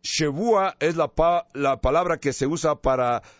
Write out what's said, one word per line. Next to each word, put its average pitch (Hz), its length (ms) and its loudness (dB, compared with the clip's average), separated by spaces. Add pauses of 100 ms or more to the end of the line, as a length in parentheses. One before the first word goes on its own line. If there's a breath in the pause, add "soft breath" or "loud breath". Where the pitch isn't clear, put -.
Shebua 190 760 0
es 160 160 0
la 156 120 0
pa-, 170 480 0
la 135 260 0
palabra 165 380 0
que 135 140 -2
se 139 120 -2
usa 151 360 -2
para 123 420 0 (160 soft breath)